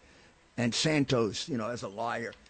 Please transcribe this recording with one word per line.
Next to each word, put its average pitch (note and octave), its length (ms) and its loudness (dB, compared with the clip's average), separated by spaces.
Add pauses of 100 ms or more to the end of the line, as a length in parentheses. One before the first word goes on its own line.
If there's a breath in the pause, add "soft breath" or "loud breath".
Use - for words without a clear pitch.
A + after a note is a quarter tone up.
(580 soft breath)
and A#2+ 160 2
Santos, C3+ 760 2
you D#3 80 -4
know, A2+ 140 -4
as A#2+ 140 -6
a A#2 40 -8
liar. A2+ 460 -6 (160)